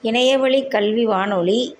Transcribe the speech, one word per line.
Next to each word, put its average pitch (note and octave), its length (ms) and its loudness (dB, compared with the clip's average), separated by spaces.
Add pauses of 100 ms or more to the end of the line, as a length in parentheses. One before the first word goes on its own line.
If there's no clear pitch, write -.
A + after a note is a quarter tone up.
இணையவழி C4 640 2
கல்வி G#3+ 380 0
வானொலி, G3+ 760 0